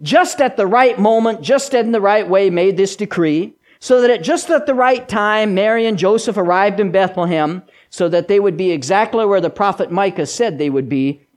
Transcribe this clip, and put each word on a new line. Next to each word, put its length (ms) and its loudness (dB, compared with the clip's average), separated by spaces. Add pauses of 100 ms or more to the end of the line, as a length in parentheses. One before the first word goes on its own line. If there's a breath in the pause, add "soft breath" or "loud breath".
just 400 0
at 160 0
the 100 0
right 320 2
moment, 440 2
just 320 0
in 180 0
the 80 0
right 260 2
way, 220 2
made 280 0
this 200 -2
decree, 580 -2 (240 soft breath)
so 220 2
that 100 4
at 120 0
just 280 -4
at 160 0
the 80 0
right 340 0
time, 460 0
Mary 320 0
and 120 -2
Joseph 400 0
arrived 420 0
in 100 0
Bethlehem, 720 -2 (280 soft breath)
so 180 -2
that 200 0
they 120 4
would 160 0
be 140 -2
exactly 540 0
where 160 2
the 100 -2
prophet 400 -2
Micah 360 -2
said 320 -4
they 120 -2
would 180 -2
be 320 -2 (160)